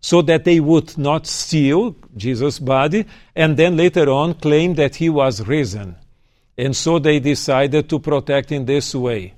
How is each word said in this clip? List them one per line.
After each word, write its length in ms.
so 220
that 220
they 160
would 360
not 300
steal 680
Jesus' 420
body 460
and 220
then 200
later 320
on 260
claim 400
that 220
he 140
was 360
risen. 500
And 160
so 240
they 220
decided 720
to 80
protect 520
in 140
this 300
way. 440